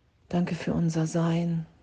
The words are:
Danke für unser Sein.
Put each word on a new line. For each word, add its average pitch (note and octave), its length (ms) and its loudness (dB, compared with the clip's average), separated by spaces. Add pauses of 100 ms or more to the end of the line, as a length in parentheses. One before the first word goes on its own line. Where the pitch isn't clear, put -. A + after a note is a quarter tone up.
(280)
Danke F3 260 0
für D#3+ 200 -4
unser D#3+ 320 2
Sein. E3 600 0 (160)